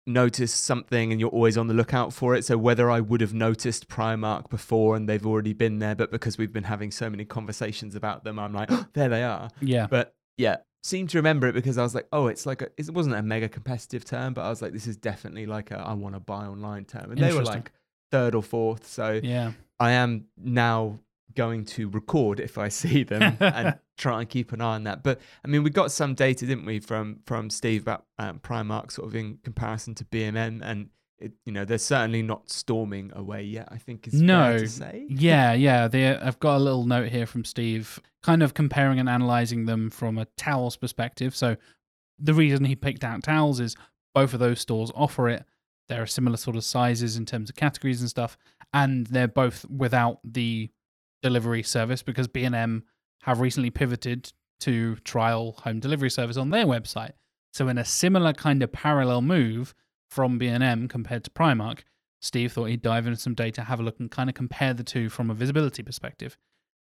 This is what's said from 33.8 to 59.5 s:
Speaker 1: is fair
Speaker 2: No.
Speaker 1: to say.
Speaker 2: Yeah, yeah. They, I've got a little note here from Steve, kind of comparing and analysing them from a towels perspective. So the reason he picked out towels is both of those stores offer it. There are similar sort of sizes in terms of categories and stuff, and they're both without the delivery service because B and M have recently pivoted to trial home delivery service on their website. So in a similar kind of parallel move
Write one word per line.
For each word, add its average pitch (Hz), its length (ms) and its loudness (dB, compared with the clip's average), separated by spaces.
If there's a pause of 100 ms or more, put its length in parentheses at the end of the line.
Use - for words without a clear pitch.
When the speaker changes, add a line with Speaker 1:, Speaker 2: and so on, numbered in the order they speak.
Speaker 1:
is 113 80 -2
fair 151 80 6
Speaker 2:
No. 156 360 8
Speaker 1:
to 110 100 0
say. 135 400 -12
Speaker 2:
Yeah, 135 460 6
yeah. 123 340 6
They, 131 260 4
I've - 240 -4
got 147 180 4
a 139 60 4
little 131 240 2
note 120 220 2
here 117 180 -2
from 117 180 -6
Steve, 113 540 -4 (240)
kind 165 200 6
of 143 120 4
comparing 135 460 2
and 127 80 2
analysing 120 580 2
them 110 240 0
from 110 280 -4
a 110 80 -4 (100)
towels 127 400 -2
perspective. 127 580 -4
So 117 220 0 (600)
the 151 160 4
reason 143 300 6
he 135 120 2
picked - 260 -4
out 113 220 -6
towels 151 340 4
is 117 160 -2 (400)
both 135 200 4
of 120 60 0
those 120 200 4
stores 113 340 -2
offer 131 340 2
it. 117 160 -2 (440)
There 117 140 -4
are 110 40 -6
similar 123 300 2
sort 113 200 -4
of 110 80 -4
sizes 120 520 0
in 113 100 -4
terms 110 240 -6
of - 60 -16
categories 135 440 0
and 123 80 -2
stuff, 117 300 -6 (340)
and 135 360 2
they're 127 200 2
both 123 400 0
without 120 560 0
the 113 460 -4 (520)
delivery 117 400 2
service 120 400 -2
because 127 260 -2
B 123 160 -4
and 123 100 0
M 113 300 0 (380)
have 123 180 2
recently 127 300 2
pivoted 123 640 -4 (280)
to 113 360 0
trial 113 640 -2
home 110 180 -4
delivery 135 300 0
service 120 260 -4
on 135 140 -2
their 214 160 4
website. 113 460 -2 (400)
So 135 160 0
in 123 100 0
a 117 60 0
similar 180 480 4
kind 139 300 2
of 120 100 -2
parallel 127 500 2
move 127 520 2 (360)